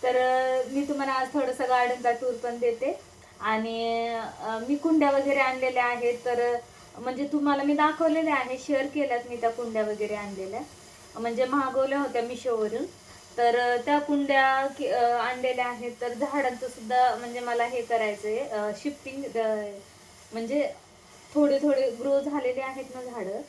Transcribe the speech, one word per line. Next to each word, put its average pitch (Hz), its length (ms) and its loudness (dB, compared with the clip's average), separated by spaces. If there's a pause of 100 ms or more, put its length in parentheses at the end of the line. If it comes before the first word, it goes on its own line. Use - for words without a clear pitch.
तर, 254 120 2
अं, 254 580 2
मी 277 140 0
तुम्हाला 277 240 -2
आज 262 220 0
थोडंसं 262 360 0
गार्डनचा 247 420 2
टूर 247 220 -2
पण 240 260 -6
देते 240 400 0 (400)
आणि, 226 680 -2 (320)
अं, 220 200 -4 (100)
मी 285 60 4
कुंड्या 294 360 4
वगैरे 277 280 2
आणलेल्या 254 460 2
आहेत, 240 280 0 (120)
तर, 240 280 0
अं, - 480 -10
म्हणजे 254 320 -4
तुम्हाला 285 300 2
मी 294 100 2
दाखवलेल्या 311 640 2
आहे, 254 220 -2
शेअर 277 280 0
केल्यात 269 340 0 (100)
मी 240 60 -8
त्या 226 140 0
कुंड्या 226 340 -2
वगैरे 208 320 -2
आणलेल्या, 202 460 -8 (580)
म्हणजे 233 260 0
मागवल्या 269 540 2
होत्या 254 220 0
Meesho-वरून. 233 640 -2 (520)
तर, 240 220 4
अं, 240 260 2
त्या 294 140 4
कुंड्या 277 680 2
की, 277 200 -4
अं, 240 300 2
आणलेल्या 247 500 -2
आहेत. 240 240 -8 (100)
तर 240 120 -4
झाडांचं 262 540 -2
सुद्धा 247 480 2
म्हणजे 240 240 -8
मला 240 260 0
हे 240 160 -4
करायचंय, 214 560 0
अं, 214 400 -4
शिफ्टिंग, 277 460 -8
अं, 214 560 -2 (540)
म्हणजे 233 400 0 (600)
थोडे 285 240 6
थोडे 277 420 4
ग्रो 277 200 2
झालेले 269 420 -2
आहेत 262 240 -8 (100)
ना 254 60 -10
झाडं 220 480 -8